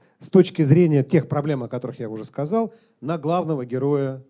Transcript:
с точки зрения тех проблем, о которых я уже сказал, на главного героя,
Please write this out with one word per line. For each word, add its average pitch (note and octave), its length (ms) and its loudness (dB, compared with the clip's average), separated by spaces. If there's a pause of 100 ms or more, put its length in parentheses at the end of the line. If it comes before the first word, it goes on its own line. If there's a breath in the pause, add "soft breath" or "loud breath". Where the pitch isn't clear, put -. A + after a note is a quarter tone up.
(200 soft breath)
с - 100 -20
точки F3 320 4
зрения D3+ 420 4
тех C#3 240 0
проблем, C#3+ 360 -4
о A2+ 40 -8
которых B2 320 -10
я A2+ 100 -10
уже A2 160 -12
сказал, F#3 480 -4 (280 loud breath)
на D#3+ 160 -6
главного D#3 480 -4
героя, C3 640 -2